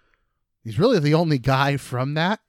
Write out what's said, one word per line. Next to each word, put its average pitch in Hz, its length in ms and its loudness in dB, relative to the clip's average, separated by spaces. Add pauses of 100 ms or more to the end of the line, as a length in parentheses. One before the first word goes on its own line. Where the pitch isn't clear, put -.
(640)
he's 110 160 -6
really 220 200 4
the 147 140 2
only 156 260 2
guy 139 380 0
from 131 380 -6
that 175 340 -2